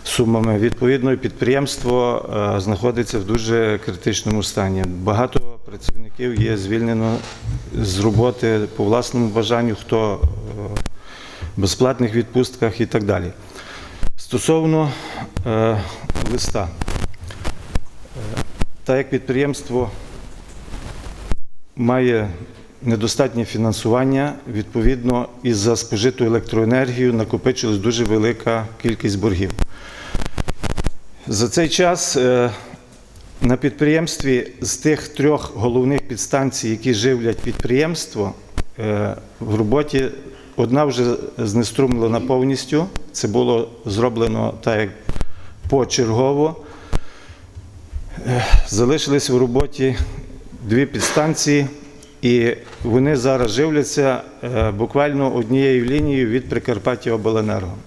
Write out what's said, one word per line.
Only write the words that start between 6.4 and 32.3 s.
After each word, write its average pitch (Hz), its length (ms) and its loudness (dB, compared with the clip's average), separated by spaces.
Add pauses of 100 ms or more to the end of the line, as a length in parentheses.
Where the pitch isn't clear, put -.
є 110 160 2
звільнено 113 600 0 (640)
з 98 180 0
роботи 113 600 2 (160)
по 120 80 0
власному 117 440 2
бажанню, 113 480 0
хто, 110 480 0
е, - 40 4 (1300)
в 98 40 -2
безплатних 123 520 2
відпустках 117 680 0
і 110 40 2
так 110 180 -2
далі. 92 280 -2 (880)
Стосовно, 160 720 2 (560)
е, 113 340 2 (500)
листа. 110 360 0 (1700)
Е, 131 80 -4 (420)
так 131 140 2
як 135 120 -2
підприємство 127 840 0 (1800)
має 120 540 0 (520)
недостатнє 117 640 0
фінансування, 127 880 0 (200)
відповідно, 120 720 0 (160)
і 120 100 2
за 110 220 2
спожиту 120 500 0
електроенергію 120 880 2
накопичилась 113 640 0
дуже 113 260 0
велика 110 640 0 (160)
кількість 107 380 0
боргів. 95 320 0 (1800)
За 117 220 0
цей 165 200 2
час, 175 480 2
е, 123 340 4 (880)